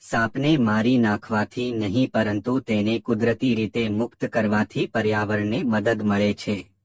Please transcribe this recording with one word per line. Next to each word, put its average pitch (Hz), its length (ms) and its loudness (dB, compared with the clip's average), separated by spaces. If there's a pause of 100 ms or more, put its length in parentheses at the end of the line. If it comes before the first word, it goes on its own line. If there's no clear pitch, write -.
સાપને 135 560 0
મારી 113 400 2
નાખવાથી 110 760 -2
નહીં 110 400 0
પરંતુ 110 480 0
તેને 107 400 0
કુદરતી 113 560 0
રીતે 110 340 -2
મુક્ત 117 360 -4
કરવાથી 107 640 0
પર્યાવરણને 104 760 -2
મદદ 110 400 0
મળે 104 300 2
છે. - 380 -6 (140)